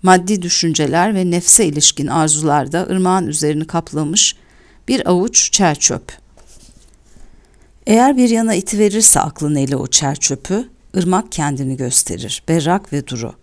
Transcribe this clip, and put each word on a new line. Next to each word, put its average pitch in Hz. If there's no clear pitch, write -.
Maddi 185
düşünceler 170
ve 180
nefse 175
ilişkin 147
arzularda 151
ırmağın 185
üzerini 151
kaplamış 156
bir 240
avuç 180
çer 165
çöp. -
Eğer 254
bir 247
yana 226
itiverirse 208
aklın 151
eli 135
o 135
çer 143
çöpü, 190
ırmak 185
kendini 135
gösterir, -
berrak 170
ve 143
duru. 117